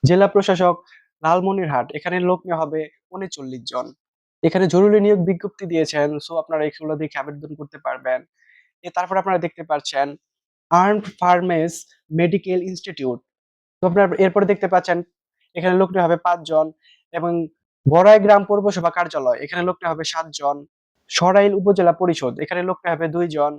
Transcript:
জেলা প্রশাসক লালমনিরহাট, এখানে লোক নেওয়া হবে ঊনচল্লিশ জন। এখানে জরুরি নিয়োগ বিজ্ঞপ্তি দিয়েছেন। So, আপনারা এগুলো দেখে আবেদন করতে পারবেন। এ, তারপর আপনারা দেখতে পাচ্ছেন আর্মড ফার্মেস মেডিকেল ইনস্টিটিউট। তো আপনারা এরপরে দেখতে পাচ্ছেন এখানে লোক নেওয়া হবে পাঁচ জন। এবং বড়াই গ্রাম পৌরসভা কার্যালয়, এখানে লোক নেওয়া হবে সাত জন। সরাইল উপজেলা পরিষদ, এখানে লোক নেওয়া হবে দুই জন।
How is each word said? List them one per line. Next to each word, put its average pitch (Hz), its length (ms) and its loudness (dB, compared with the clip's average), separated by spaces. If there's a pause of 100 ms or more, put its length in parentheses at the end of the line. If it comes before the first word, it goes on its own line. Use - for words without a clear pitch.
জেলা 185 300 6
প্রশাসক 180 440 2 (480)
লালমনিরহাট, 180 640 0 (100)
এখানে 180 200 -6 (120)
লোক 180 180 0
নেওয়া 165 160 -4
হবে 156 160 -6 (340)
ঊনচল্লিশ 139 480 -14 (100)
জন। 127 140 -8 (580)
এখানে 185 300 2
জরুরি 208 320 4
নিয়োগ 208 140 4 (100)
বিজ্ঞপ্তি 190 420 -8
দিয়েছেন। 151 360 -2 (180)
So, - 60 -16 (100)
আপনারা 156 240 -6
এগুলো 156 360 -8
দেখে 151 200 -8
আবেদন 147 380 -14
করতে 147 260 -18
পারবেন। 127 340 -6 (640)
এ, 170 100 -10
তারপর 180 260 -4
আপনারা 185 240 -2
দেখতে 165 240 -10
পাচ্ছেন 143 380 -2 (640)
আর্মড 202 340 2 (140)
ফার্মেস 175 540 2 (380)
মেডিকেল 175 480 0 (100)
ইনস্টিটিউট। 143 500 -8 (600)
তো - 100 -2
আপনারা 196 160 4 (180)
এরপরে 190 280 2
দেখতে 202 220 -2
পাচ্ছেন 180 240 0 (580)
এখানে 180 260 0
লোক 185 100 2
নেওয়া 180 160 0
হবে 170 180 2
পাঁচ 175 140 0 (120)
জন। 156 140 2 (480)
এবং 170 180 -4 (540)
বড়াই 185 380 8
গ্রাম 202 240 6
পৌরসভা 196 500 0
কার্যালয়, 147 460 -2
এখানে 175 240 -6
লোক 180 120 -4
নেওয়া 170 140 -4
হবে 156 200 -8
সাত 160 140 -6 (120)
জন। 143 160 -2 (560)
সরাইল 202 480 4
উপজেলা 180 420 4
পরিষদ, 156 320 -2 (100)
এখানে 180 200 -6
লোক 185 180 -4
নেওয়া 170 140 -2
হবে 165 200 -4
দুই 175 200 0
জন। 147 240 0